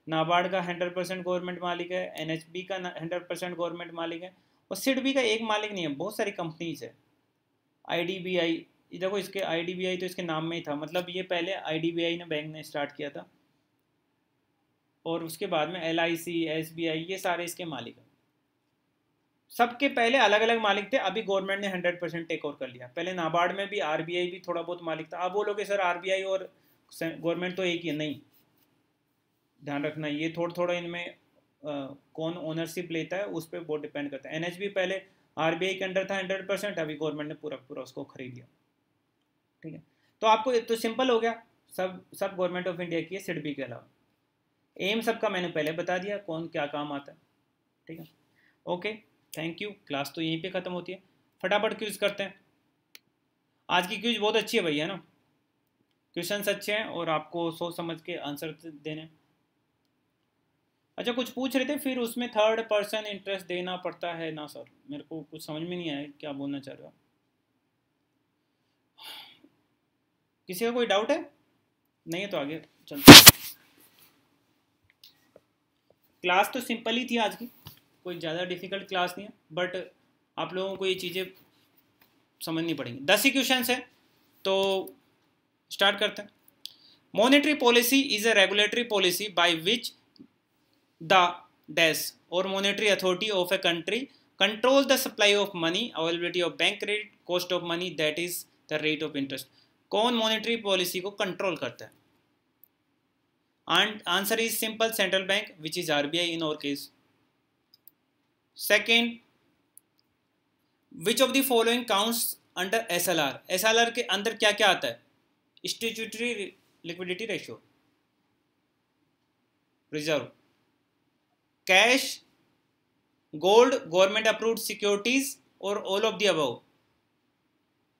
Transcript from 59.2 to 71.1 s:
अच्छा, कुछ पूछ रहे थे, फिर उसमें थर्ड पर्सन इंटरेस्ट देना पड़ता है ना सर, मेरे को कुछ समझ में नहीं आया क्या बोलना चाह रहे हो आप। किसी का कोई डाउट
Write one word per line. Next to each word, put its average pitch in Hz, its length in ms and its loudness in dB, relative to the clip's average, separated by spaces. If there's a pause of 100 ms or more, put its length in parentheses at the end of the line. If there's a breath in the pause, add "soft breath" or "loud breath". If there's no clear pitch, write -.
अच्छा, 226 140 -4
कुछ 233 180 -2
पूछ 254 260 -4
रहे 254 100 2
थे, 294 140 -4
फिर 262 180 -4
उसमें 240 340 -4
थर्ड 220 300 4
पर्सन 214 440 -2
इंटरेस्ट 196 400 -8
देना 180 320 -4
पड़ता 170 360 -8
है 165 180 -8
ना 151 160 -10
सर, 123 180 -16 (240)
मेरे 147 140 -10
को 160 180 -12
कुछ 156 240 -16
समझ 156 160 -8
में 180 160 -6
नहीं 170 140 -6
आया 143 140 -6 (140)
क्या 151 120 -10
बोलना 139 280 -6
चाह 135 140 -14
रहे 135 100 -20
हो 76 40 -20
आप। - 60 -20 (3500 loud breath)
किसी 185 160 -2
का 233 60 2
कोई 240 140 2
डाउट 214 260 2